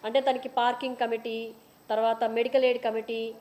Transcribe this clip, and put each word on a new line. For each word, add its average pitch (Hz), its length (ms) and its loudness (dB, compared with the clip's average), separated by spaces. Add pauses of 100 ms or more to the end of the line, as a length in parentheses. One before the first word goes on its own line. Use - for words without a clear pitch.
అంటే 226 160 4
దానికి 262 280 0
పార్కింగ్ 247 480 0
కమిటీ, 226 580 -4 (360)
తర్వాత 226 340 2
మెడికల్ 240 400 2
ఎయిడ్ 247 180 2
కమిటీ 226 580 -4